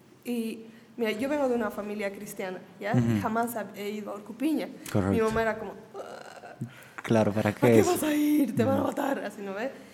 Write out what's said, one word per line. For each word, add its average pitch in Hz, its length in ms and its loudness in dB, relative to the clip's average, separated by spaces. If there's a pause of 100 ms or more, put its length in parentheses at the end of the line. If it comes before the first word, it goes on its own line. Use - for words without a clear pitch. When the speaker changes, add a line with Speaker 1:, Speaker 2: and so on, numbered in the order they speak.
(240)
Speaker 1:
Y, 233 420 -4 (320)
mira, 220 140 0
yo 214 180 -2
vengo 285 200 2
de 240 60 2
una 214 160 0
familia 208 400 -6
cristiana, 196 480 -8 (200)
¿ya? 208 140 -4
Speaker 2:
Ujú. 233 280 2
Speaker 1:
Jamás 233 340 0
hab-, 196 200 -8
he 202 140 -6
ido 214 220 -8
a 202 40 -8
Urcupiña. 240 540 -2 (220)
Speaker 2:
Correcto. 190 220 4
Speaker 1:
Mi 233 80 4
mamá 220 200 2
era 220 180 0
como, 202 140 -10 (220)
"Ah, - 600 -14 (480)
Speaker 2:
Claro, 107 300 4
¿para 104 180 2
qué - 140 2
Speaker 1:
¿a 120 60 8
qué 117 80 10
Speaker 2:
es? 339 80 8
Speaker 1:
vas 349 160 2
a 302 100 2
ir? 294 420 2
Te 233 80 4
van 269 140 2
a - 40 2
Speaker 2:
Ujú. 277 80 0
Speaker 1:
matar", 269 360 -2
así, 208 160 -10
¿no 196 140 -6
ve? 247 160 -4 (220)